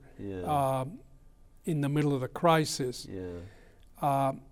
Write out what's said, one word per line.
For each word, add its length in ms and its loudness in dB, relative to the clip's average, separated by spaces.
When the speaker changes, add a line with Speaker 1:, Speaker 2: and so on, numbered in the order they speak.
Speaker 1:
Yeah. 240 -8
Speaker 2:
um, 560 0
in 160 0
the 80 2
middle 260 2
of 60 0
the 80 -4
crisis, 840 2
Speaker 1:
Yeah. 280 -8
Speaker 2:
uh, 320 2